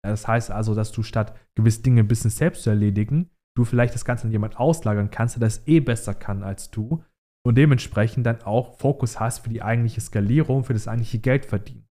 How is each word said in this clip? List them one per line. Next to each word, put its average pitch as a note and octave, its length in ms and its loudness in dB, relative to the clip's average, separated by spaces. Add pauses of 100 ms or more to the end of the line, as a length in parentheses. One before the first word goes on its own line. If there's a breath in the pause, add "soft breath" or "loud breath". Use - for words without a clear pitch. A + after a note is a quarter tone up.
Ja, G#2 60 -4
das G#2 160 -6
heißt A2+ 240 0
also, G#2+ 240 0
dass G#2+ 160 -2
du A2+ 100 -4
statt - 340 -4 (200 soft breath)
gewisse A2 260 4
Dinge A#2+ 200 6
ein G#2 60 4
bisschen A2+ 220 2
selbst D#3+ 320 -2
zu - 80 0
erledigen, G#2+ 640 2 (240)
du B2 100 2
vielleicht A#2+ 280 2
das A#2+ 100 -6
Ganze A#2 220 -4
an A2 60 -2
jemand G#2+ 260 -2
auslagern G#2+ 540 0
kannst, A#2 240 -2
der A#2+ 60 -4
das A2 260 -2
eh D#3+ 120 6
besser A#2 360 -2
kann G2+ 260 -6
als G2 300 -10
du C3 320 -4 (420 loud breath)
und A#2+ 100 4
dementsprechend B2 680 2
dann A#2 160 -2
auch A2+ 380 -4
Fokus C#3 400 -2
hast A#2 200 -4
für - 100 -10
die A2+ 120 -8
eigentliche A2+ 400 -2
Skalierung, C3 600 0
für - 100 -4
das G#2+ 140 -2
eigentliche A#2 320 -4
Geldverdienen. B2+ 760 -2